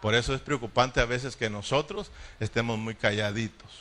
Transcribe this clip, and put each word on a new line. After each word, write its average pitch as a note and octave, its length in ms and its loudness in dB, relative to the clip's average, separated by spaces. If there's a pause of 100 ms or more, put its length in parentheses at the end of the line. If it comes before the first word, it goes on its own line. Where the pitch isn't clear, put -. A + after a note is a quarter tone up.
Por G#2+ 160 2
eso A#2+ 180 2
es C3 60 -4
preocupante B2+ 600 0
a B2 40 6
veces B2 320 -4
que A2 140 -2
nosotros D3 600 -2 (300)
estemos A2+ 380 0
muy A2 180 -6
calladitos. G#2 760 0 (100)